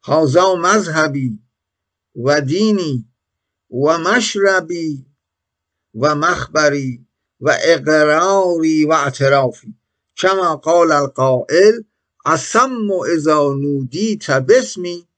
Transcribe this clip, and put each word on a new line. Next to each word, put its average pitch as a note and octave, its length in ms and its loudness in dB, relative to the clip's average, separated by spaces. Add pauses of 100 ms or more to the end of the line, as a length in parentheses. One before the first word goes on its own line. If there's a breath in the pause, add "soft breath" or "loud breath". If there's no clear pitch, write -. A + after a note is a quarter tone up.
هذا D#3+ 500 2
مذهبي D#3 800 -2 (760)
وديني D3 920 -2 (640)
ومشربي E3+ 1300 -2 (920)
ومخبري C#3+ 1080 -2 (360)
وإقراري D#3 1500 2
واعترافي. C#3 880 0 (420)
كما F#3 400 0
قال E3 360 2
القائل: D3 960 2 (420)
"الصم A3 600 0 (260)
إذا D#3 200 2
نوديت C#3+ 960 -2
باسمي F3 760 0 (100)